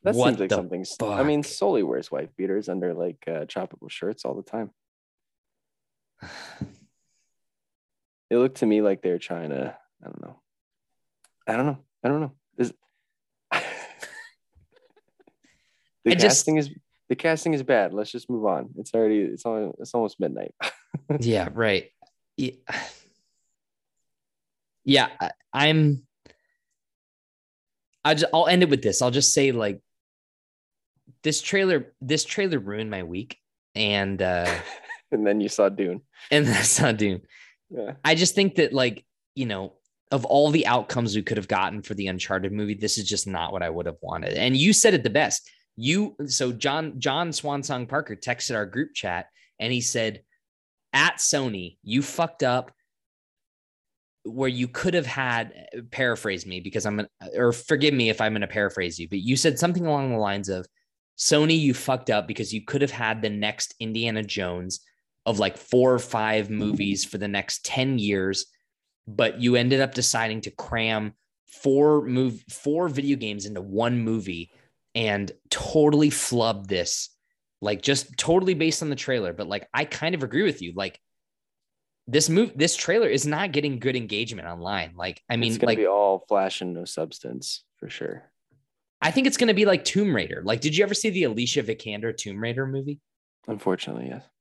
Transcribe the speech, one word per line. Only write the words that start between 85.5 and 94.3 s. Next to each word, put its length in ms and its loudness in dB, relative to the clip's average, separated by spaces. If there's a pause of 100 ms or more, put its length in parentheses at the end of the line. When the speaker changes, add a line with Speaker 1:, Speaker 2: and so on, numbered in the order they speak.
Speaker 1:
It's 80 -2
gonna 140 2
Speaker 2:
like, 60 2
Speaker 1:
be 80 4
all 400 4
flash 360 0
and 100 -6
no 140 -8
substance 800 -8 (120)
for 140 -14
sure. 340 -10 (800)
Speaker 2:
I 80 4
think 160 4
it's 100 2
gonna 160 4
be 140 6
like 180 4
Tomb 320 2
Raider. 260 -4
Like, 200 0
did 120 0
you 100 4
ever 100 0
see 160 0
the 140 0
Alicia 380 0
Vikander 540 -6
Tomb 260 -10
Raider 240 -4
movie? 320 -6 (480)
Speaker 1:
Unfortunately, 640 -4
yes. 160 -14 (160)